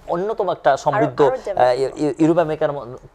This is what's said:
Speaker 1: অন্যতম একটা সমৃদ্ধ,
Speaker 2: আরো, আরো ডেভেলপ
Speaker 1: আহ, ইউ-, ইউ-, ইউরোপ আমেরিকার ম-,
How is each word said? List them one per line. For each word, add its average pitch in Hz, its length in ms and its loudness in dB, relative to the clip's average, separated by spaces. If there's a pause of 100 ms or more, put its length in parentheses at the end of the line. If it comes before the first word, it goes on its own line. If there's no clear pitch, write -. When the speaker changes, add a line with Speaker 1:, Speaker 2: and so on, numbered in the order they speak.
Speaker 1:
অন্যতম 190 440 -4
একটা 139 260 0
সমৃদ্ধ, 143 440 0
Speaker 2:
আরো, 131 100 6
আরো 131 140 -2
ডেভেলপ 180 220 2
Speaker 1:
আহ, 123 60 4
ইউ-, 135 340 -2
ইউ-, 135 120 -2
ইউরোপ 160 180 4
আমেরিকার 156 340 0
ম-, 127 240 -10 (200)